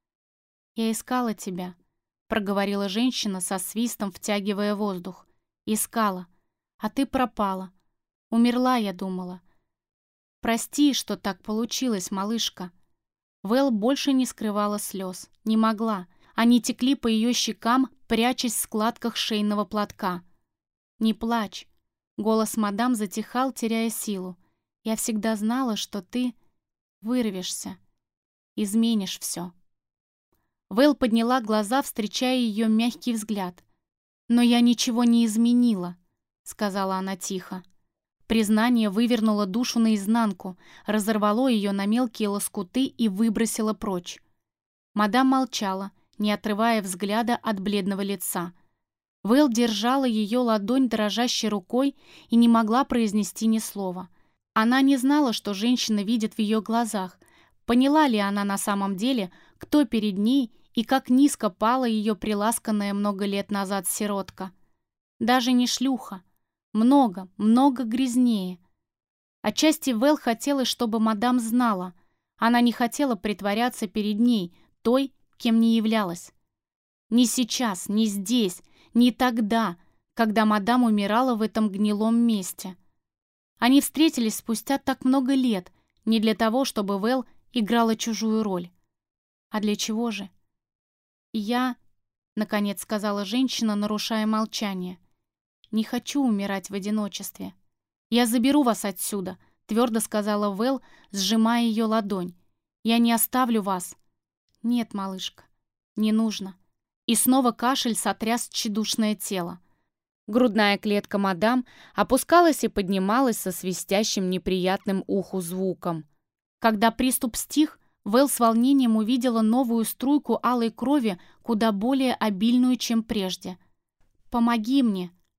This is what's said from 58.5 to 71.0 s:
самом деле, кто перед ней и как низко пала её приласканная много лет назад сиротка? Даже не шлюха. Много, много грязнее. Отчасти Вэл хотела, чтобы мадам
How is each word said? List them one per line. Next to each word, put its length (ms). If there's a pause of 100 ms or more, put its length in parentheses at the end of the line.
самом 380
деле, 380 (240)
кто 260
перед 340
ней 360 (200)
и 100
как 260
низко 400
пала 360
её 300
приласканная 800
много 320
лет 260
назад 360
сиротка? 640 (680)
Даже 320
не 160
шлюха. 560 (500)
Много, 540 (100)
много 460
грязнее. 720 (840)
Отчасти 500
Вэл 260
хотела, 460
чтобы 360
мадам 400